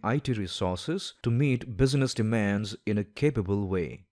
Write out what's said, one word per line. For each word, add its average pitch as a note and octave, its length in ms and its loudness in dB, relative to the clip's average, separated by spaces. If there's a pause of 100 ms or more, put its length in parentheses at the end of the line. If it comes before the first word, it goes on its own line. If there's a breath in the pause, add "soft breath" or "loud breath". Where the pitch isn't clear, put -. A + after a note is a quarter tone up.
I A#2 140 2
T C3+ 160 -2
resources G2+ 800 -4 (100)
to A#2+ 80 2
meet B2 460 0
business C3+ 360 2
demands G#2 640 0 (100)
in G#2 120 0
a G#2 80 0
capable G2+ 640 0
way. F2 420 -2